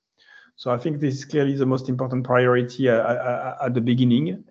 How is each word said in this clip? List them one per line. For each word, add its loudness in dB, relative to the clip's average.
So -6
I 0
think -4
this 0
is -10
clearly 0
the 0
most 0
important -2
priority, 2
uh, 4
uh, -2
uh, -2
at -2
the -2
beginning, 2